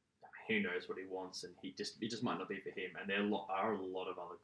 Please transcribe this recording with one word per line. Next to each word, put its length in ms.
who 120
knows 280
what 100
he 80
wants, 380
and 160
he 120
just, 300
it 60
just 140
might 160
not 100
be 120
for 100
him. 280
And 120
there 100
lo-, 280
are 240
a 100
lot 260
of 100
other 260